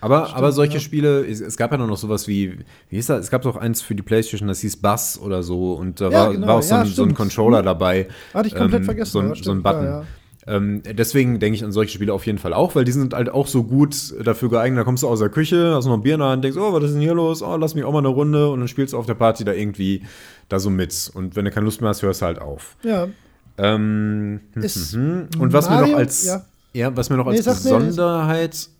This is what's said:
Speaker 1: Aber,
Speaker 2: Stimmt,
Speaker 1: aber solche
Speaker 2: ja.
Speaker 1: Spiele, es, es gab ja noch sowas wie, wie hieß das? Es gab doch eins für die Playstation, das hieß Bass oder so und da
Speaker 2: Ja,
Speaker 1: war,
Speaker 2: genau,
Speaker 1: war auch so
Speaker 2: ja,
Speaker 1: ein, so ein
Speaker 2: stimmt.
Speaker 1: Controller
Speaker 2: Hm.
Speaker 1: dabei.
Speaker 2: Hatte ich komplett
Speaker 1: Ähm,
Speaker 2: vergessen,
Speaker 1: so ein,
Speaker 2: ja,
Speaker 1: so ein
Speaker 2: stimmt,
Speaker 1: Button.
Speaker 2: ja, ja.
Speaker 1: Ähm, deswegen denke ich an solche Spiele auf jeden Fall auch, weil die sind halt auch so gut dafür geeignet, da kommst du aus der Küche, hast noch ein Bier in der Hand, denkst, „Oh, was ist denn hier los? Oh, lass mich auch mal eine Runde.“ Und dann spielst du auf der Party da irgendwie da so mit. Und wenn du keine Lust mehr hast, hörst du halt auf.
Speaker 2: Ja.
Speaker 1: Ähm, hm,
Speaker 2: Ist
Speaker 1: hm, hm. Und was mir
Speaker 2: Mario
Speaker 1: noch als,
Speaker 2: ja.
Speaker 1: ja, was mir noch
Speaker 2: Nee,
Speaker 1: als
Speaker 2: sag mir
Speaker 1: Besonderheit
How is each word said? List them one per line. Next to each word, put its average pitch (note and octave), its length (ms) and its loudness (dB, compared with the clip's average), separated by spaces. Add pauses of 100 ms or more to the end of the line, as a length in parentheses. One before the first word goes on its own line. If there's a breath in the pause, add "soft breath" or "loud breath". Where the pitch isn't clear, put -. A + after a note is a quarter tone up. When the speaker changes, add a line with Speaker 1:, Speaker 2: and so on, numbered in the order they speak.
Speaker 1:
Aber, C#3 240 2
Speaker 2:
Stimmt, - 120 -8
Speaker 1:
aber C#3 140 4
solche D3 240 2
Speaker 2:
ja. D3+ 40 -2
Speaker 1:
Spiele, D3 480 0
es, A2 140 -6
es G#2+ 160 -10
gab - 140 0
ja D3 60 0
noch A2 200 -2
sowas G#2+ 300 -4
wie, G2 320 -2 (300 soft breath)
wie - 60 -8
hieß A#2 120 -4
das? A2 180 0
Es - 60 -6
gab B2+ 120 0
doch B2+ 120 -2
eins A#2 260 -4
für - 140 -6
die G2 80 -6
Playstation, A2 440 0
das F#2+ 140 -2
hieß G#2 160 -4
Bass G2+ 420 0
oder F#2 240 -4
so F2+ 300 -2
und F2 280 -6
da F#2+ 80 2
Speaker 2:
Ja, F2+ 160 4
Speaker 1:
war, G#2 80 0
Speaker 2:
genau, G2 140 -2
Speaker 1:
war A2 80 6
auch A2+ 80 4
so G3+ 120 2
Speaker 2:
ja, A#3+ 60 4
Speaker 1:
ein, G#3+ 60 2
so G3+ 160 0
ein F#3+ 60 4
Speaker 2:
stimmt. C#3+ 80 0
Speaker 1:
Controller A2 420 4
Speaker 2:
Hm. F#2 60 2
Speaker 1:
dabei. F#2 420 2 (260 loud breath)
Speaker 2:
Hatte G#3+ 140 0
ich - 80 -6
komplett - 260 2
Speaker 1:
Ähm, - 40 -2
Speaker 2:
vergessen, - 260 -4
Speaker 1:
so G#3 80 0
ein, G2 60 0
Speaker 2:
ja, G#2 40 0
Speaker 1:
so - 40 -4
ein - 100 -10
Speaker 2:
stimmt, F#3 200 -2
Speaker 1:
Button. C#3 220 2
Speaker 2:
ja, C#3 60 -2 (100)
ja. D#3 40 -12 (420 loud breath)
Speaker 1:
Ähm, G#2 340 -2 (160)
deswegen B2 420 2
denke G#2+ 180 2
ich A2+ 60 -6
an G#2 80 -6
solche G#2 220 0
Spiele G2+ 180 -2
auf G2 140 -2
jeden G#2+ 140 -2
Fall F2 160 -4
auch, F3 180 2
weil C3 100 4
die B2 100 2
sind C3 200 0
halt A#2+ 160 0
auch C#3 160 0
so C3 180 0
gut C#3+ 520 0 (100)
dafür A#2 240 0
geeignet, A#2+ 300 2
da A2+ 40 2
kommst B2+ 200 -2
du D3 40 0
aus A#2 120 0
der G#2 100 2
Küche, E3 460 2
hast C3 100 0
noch C3 80 2
ein G#2+ 80 0
Bier C#3 140 2
in D3+ 60 0
der C3+ 80 2
Hand, C3 140 0
denkst, C3+ 140 -2
„Oh, G3+ 160 0
was D3+ 120 2
ist D3 80 0
denn D3 80 0
hier D#3+ 120 2
los? E3 300 0
Oh, F3 140 -4
lass D#3 180 -2
mich D3 80 -2
auch B2+ 80 -2
mal D3+ 80 2
eine C#3 80 2
Runde.“ D3 420 2
Und C#3 100 -2
dann B2 80 -2
spielst C3+ 260 -2
du A#2+ 40 -4
auf A#2 80 -4
der A2+ 80 -2
Party A2+ 300 2
da G2+ 100 0
irgendwie F#2+ 480 -2 (460 loud breath)
da G2 120 -2
so G2 120 0
mit. F#2 420 -2
Und F#2 220 -8
wenn G2+ 100 0
du G2 60 -2
keine G#2 140 0
Lust G#2+ 160 -2
mehr A2+ 100 0
hast, G2+ 100 -2
hörst F#2+ 220 0
du - 20 -2
halt E2+ 160 -2
auf. - 400 -14
Speaker 2:
Ja. F#3+ 280 -2 (500 soft breath)
Speaker 1:
Ähm, G#2+ 800 0 (140)
hm, A2 100 -6
Speaker 2:
Ist F2+ 300 -4
Speaker 1:
hm, D3 420 -2
hm. D#3+ 60 0
Und B2+ 120 2
was D3+ 160 4
mir G#3 60 6
Speaker 2:
Mario C#4+ 160 6
Speaker 1:
noch D4 80 4
als, - 260 0
Speaker 2:
ja. F#3 200 -4 (280)
Speaker 1:
ja, B2 240 -2
was B2+ 140 -2
mir C3+ 60 2
noch B2+ 100 2
Speaker 2:
Nee, G#3+ 100 2
Speaker 1:
als A#3 80 0
Speaker 2:
sag B3 200 0
mir - 200 4
Speaker 1:
Besonderheit E3 840 0 (100)